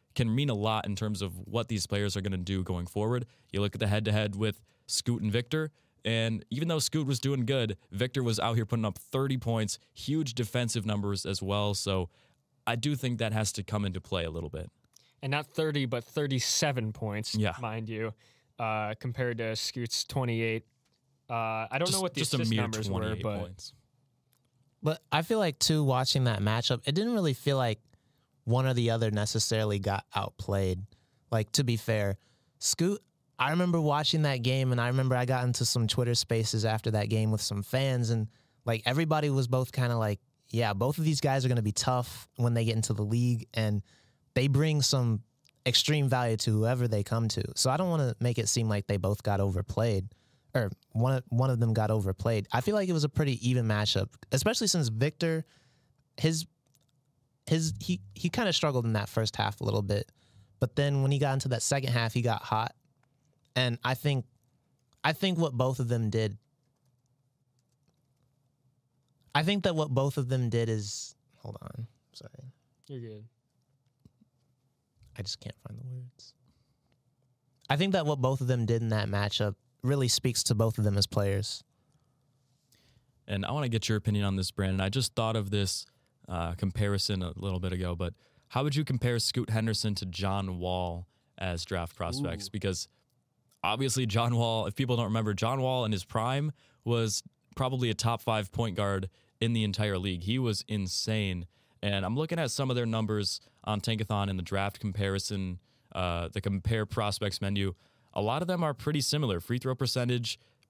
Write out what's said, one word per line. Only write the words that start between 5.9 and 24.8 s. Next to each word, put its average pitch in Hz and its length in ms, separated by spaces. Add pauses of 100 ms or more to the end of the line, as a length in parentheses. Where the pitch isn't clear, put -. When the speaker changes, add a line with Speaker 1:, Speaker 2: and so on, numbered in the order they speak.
Speaker 1:
and 113 460
even 151 180
though 165 100
Scoot 151 280
was 131 120
doing 131 260
good, 117 320 (140)
Victor 127 320
was 113 160
out 113 160
here 113 100
putting 113 200
up 104 120
thirty 135 400
points, 113 440 (120)
huge 143 420
defensive 117 520
numbers 101 400
as 95 160
well. 101 320
So 95 340 (580)
I 117 100
do 143 180
think 127 240
that 110 140
has 107 200
to 101 120
come 104 200
into 92 160
play 87 240
a 82 60
little 78 200
bit. - 200 (500)
Speaker 2:
And 135 120
not 147 160
thirty, 151 360
but 120 200
thirty-seven 135 880
points, 107 420
Speaker 1:
Yeah. 107 260
Speaker 2:
mind 110 280
you, 110 260 (440)
uh, 107 420
compared 123 380
to 113 180
Scoot's - 480
twenty-eight. 113 600 (640)
Uh, 123 60 (360)
I 135 80
don't 170 80
Speaker 1:
Just, 190 120
Speaker 2:
know 190 40
what 180 120
the - 60
Speaker 1:
just 156 140
a - 20
Speaker 2:
assist 117 140
Speaker 1:
mere 110 120
Speaker 2:
numbers 110 280
were, 110 100
Speaker 1:
twenty-eight 107 220
Speaker 2:
but 104 180
Speaker 1:
points. 95 320 (1080)